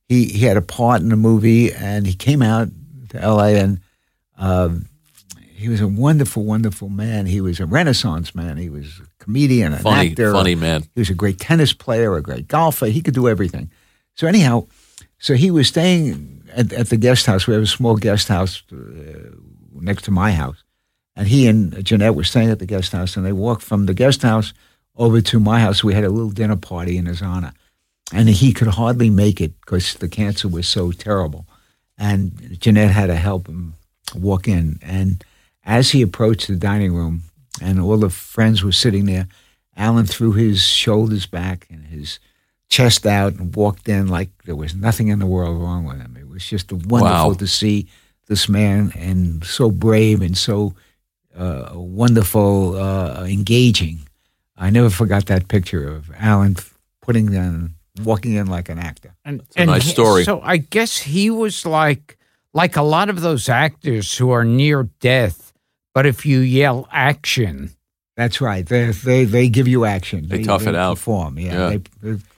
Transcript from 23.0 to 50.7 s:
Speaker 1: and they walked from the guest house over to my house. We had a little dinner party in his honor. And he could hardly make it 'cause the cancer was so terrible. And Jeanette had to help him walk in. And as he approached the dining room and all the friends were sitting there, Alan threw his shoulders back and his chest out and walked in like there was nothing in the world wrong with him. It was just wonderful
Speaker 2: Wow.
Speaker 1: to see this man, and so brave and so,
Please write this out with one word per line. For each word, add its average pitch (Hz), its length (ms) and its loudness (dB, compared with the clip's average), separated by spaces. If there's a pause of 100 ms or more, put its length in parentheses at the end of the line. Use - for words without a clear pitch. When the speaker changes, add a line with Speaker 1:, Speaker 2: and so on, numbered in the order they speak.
Speaker 1:
and 92 100 -4
they 98 60 -2
walked 104 320 -2
from 101 220 0
the 95 80 0
guest 127 280 2
house 110 300 0 (460)
over 113 240 4
to 113 180 2
my 107 220 4
house. 98 200 2
We 101 120 2
had 104 100 2
a 95 60 0
little 110 200 -2
dinner 104 280 -2
party 87 400 -6
in 87 80 -4
his 87 160 -6
honor. 90 320 -6 (580)
And 110 160 4
he 110 240 6
could 110 160 0
hardly 117 420 2
make 104 300 4
it 80 140 -4 (120)
'cause - 280 -4
the 87 160 -10
cancer 101 400 -4
was 85 180 -4
so 90 240 -2
terrible. 85 560 -4 (500)
And 98 600 -4
Jeanette 104 320 4
had 98 160 2
to 87 80 0
help 92 320 -2
him 82 280 -12 (380)
walk 92 360 -2
in. 82 320 0
And 95 420 -4 (420)
as 117 260 2
he 135 100 4
approached 110 460 0
the 98 100 -2
dining 101 360 -2
room 82 300 -4 (380)
and 95 180 -2
all 101 180 0
the 107 120 2
friends 110 520 0
were 95 120 0
sitting 101 320 2
there, 92 220 -2 (500)
Alan 113 280 2
threw 107 280 0
his 107 300 2
shoulders 107 600 0
back 90 460 -8
and 78 140 -20
his 76 340 -14 (480)
chest - 400 2
out 101 280 2
and 90 200 -8
walked 104 320 -2
in 98 220 0
like 90 200 -4 (160)
there 82 100 -10
was 80 200 -8
nothing 110 320 0
in 104 120 0
the 98 60 -2
world 87 360 -2
wrong 87 240 -4
with 67 140 -10
him. 62 200 -18
It 69 80 -20
was 90 180 -16
just - 280 -8
wonderful 90 560 2
Speaker 2:
Wow. 98 60 2
Speaker 1:
to 95 120 -6
see 104 400 0 (400)
this 104 220 -2
man, 101 460 2
and 85 500 -2
so 117 260 0
brave 110 500 2
and 90 160 -2
so, 104 360 -2 (640)